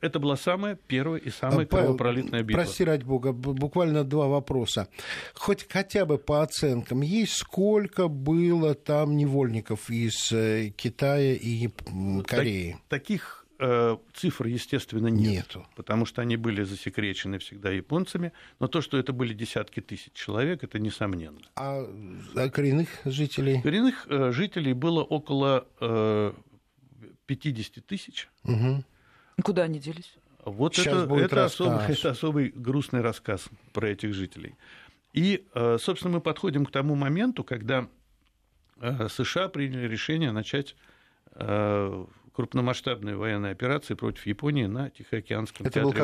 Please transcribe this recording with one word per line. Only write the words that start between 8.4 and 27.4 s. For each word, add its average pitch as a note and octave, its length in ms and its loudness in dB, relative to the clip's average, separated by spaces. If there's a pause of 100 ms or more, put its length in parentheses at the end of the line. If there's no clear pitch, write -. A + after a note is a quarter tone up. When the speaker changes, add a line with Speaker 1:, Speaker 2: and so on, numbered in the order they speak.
Speaker 2:
там D3 420 2
невольников B2+ 720 0
из, A#2 420 0
э, A2 460 2
Китая C#3 560 2
и A#2 160 -2 (160)
Яп-, - 240 -8
м, F#2+ 320 -2
Speaker 1:
Так-, - 160 -2
Speaker 2:
Кореи? F2+ 400 0 (120)
Speaker 1:
таких, - 480 -4 (240)
э, A#2 360 4 (160)
цифр, C3+ 340 -2
естественно, A#2 600 -2
нет, G#2+ 220 4 (160)
Speaker 2:
Нету. - 280 -16
Speaker 1:
потому A2 300 0
что - 160 -6
они A#2+ 160 0
были A2+ 260 0
засекречены G2 760 -4
всегда G2+ 320 -6
японцами, E3+ 600 -2 (300)
но B2+ 80 0
то, E3+ 100 0
что C#3 180 -2
это B2+ 140 0
были B2 220 -2
десятки G#2+ 480 -6
тысяч - 320 -14
человек, C3+ 500 -2
это A2+ 160 -6
несомненно. F#2 640 -4 (160)
Speaker 2:
А, C3+ 280 -6 (520)
а C3 140 0
коренных D3 360 4 (160)
жителей? C3+ 580 0
Speaker 1:
Коренных, A3 480 2
э, C3+ 220 2
жителей D3+ 400 0
было D#3 320 2
около, C#3 640 2 (140)
э, A2 500 2 (920)
пятидесяти B2+ 560 -4